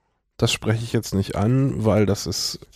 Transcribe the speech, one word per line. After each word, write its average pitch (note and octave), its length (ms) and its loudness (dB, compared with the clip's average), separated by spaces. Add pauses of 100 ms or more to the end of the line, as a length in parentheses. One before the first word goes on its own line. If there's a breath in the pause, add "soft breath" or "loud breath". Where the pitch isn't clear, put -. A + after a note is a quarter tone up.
(380)
das A#2 140 2
spreche A2+ 320 -2
ich A#2 100 -8
jetzt G#2+ 220 -2
nicht G2 200 -2
an, B2+ 500 2
weil G#2+ 200 4
das G2 220 -2
ist - 320 -6 (160)